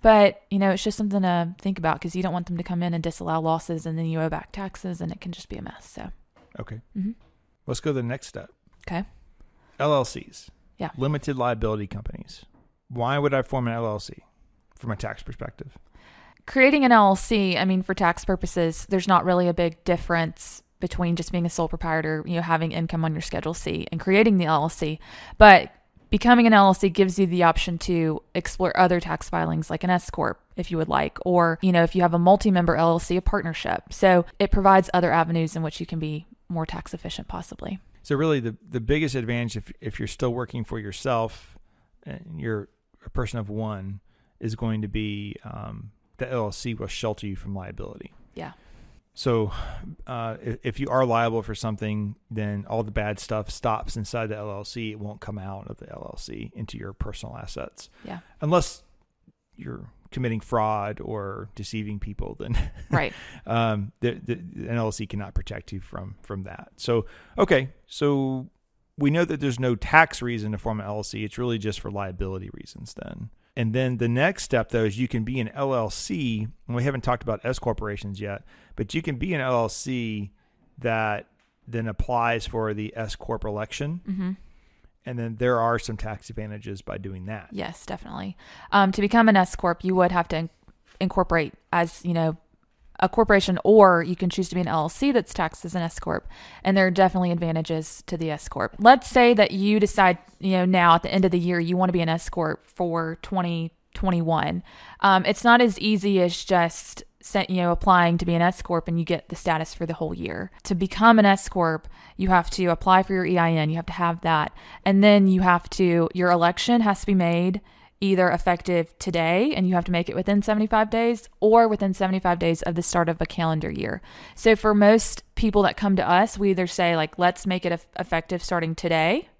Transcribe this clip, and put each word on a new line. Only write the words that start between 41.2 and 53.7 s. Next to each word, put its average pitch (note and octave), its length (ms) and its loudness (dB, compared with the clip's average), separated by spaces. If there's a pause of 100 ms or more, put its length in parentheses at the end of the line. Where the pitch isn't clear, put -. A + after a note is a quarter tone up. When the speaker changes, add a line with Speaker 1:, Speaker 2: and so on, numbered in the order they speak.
Speaker 2:
and D#3+ 360 -14
you're A2 280 -6 (380)
a - 40 -16
person A#2+ 280 -4
of G2+ 100 -8
one G2+ 520 -8 (400)
is A2+ 160 -6
going A2 260 -4
to G#2 60 -6
be, G#2 560 -6
um, G#2+ 480 -14 (240)
the B2+ 120 -8
L A#2+ 180 -4
L G2 60 -6
C A#2+ 220 -8
will G#2 140 -10
shelter G#2+ 400 -6
you F#2+ 80 -8
from G2+ 180 -10
liability. - 580 -14 (220)
Speaker 1:
Yeah. - 180 -14 (680)
Speaker 2:
So, A2+ 320 -2 (540)
uh, A#2 340 -10
i-, A#2+ 220 -8
if B2 180 -6
you C#3 80 -4
are C3 160 2
liable A2+ 380 0
for G#2+ 120 -10
something, G#2+ 640 -6 (140)
then G#2 360 -6
all A2+ 160 -4
the G#2 80 -6
bad G#2 280 -6
stuff G#2+ 320 -8
stops - 440 -4